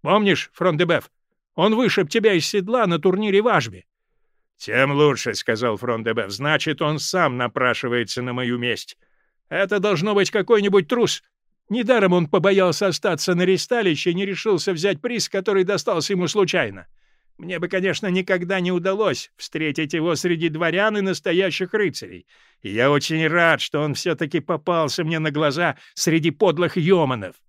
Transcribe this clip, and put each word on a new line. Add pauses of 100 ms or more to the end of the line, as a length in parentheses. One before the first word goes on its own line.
Помнишь,
Фрон-де-Беф? (440)
Он
вышиб
тебя
из
седла
на
турнире
в
Ашби». (720)
«Тем
лучше», —
сказал
Фрон-де-Беф.
«Значит,
он
сам
напрашивается
на
мою
месть. (520)
Это
должно
быть
какой-нибудь
трус. (460)
Недаром
он
побоялся
остаться
на
ресталище
и
не
решился
взять
приз,
который
достался
ему
случайно. (500)
Мне
бы,
конечно,
никогда
не
удалось
встретить
его
среди
дворян
и
настоящих
рыцарей. (340)
И
я
очень
рад,
что
он
все-таки
попался
мне
на
глаза (180)
среди
подлых
йоманов». (140)